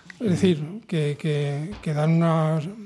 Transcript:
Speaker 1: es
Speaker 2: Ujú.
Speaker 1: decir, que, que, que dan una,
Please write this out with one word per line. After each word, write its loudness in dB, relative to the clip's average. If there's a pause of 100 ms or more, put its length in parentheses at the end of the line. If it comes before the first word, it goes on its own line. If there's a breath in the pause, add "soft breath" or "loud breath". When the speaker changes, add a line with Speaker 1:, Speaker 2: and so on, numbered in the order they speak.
(160 loud breath)
Speaker 1:
es -12
Speaker 2:
Ujú. 0
Speaker 1:
decir, 0
que, 0
que, -2 (100)
que -4
dan 2
una, 2 (240)